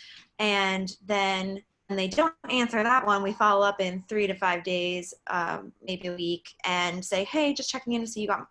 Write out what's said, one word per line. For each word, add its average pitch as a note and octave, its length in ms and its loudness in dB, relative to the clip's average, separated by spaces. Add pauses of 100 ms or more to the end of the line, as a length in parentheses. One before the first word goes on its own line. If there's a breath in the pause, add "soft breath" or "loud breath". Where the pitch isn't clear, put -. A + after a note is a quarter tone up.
(400 loud breath)
And F#3+ 540 2 (120)
then G3 560 0 (260)
when G3 80 -4
they F#3+ 120 0
don't D#4+ 260 2 (160)
answer A#3 320 2
that A#3 240 2
one, G3+ 160 4
we G3 100 0
follow G#3 320 6
up G3+ 160 2
in F#3 280 -2
three G#3 180 0
to F#3+ 80 -2
five F3+ 300 0
days, F3+ 500 -2 (140)
um, F3 440 -4 (120)
maybe F#3 240 -6
a F3+ 80 -6
week, F3 360 -6 (120)
and F3+ 400 -2
say, F#3+ 200 -2
"Hey, D4 300 0
just C4 160 -6
checking B3 220 -6
in A#3 80 0
to A3+ 80 -6
see A3 120 -8
you G#3+ 60 -2
got G3+ 240 -2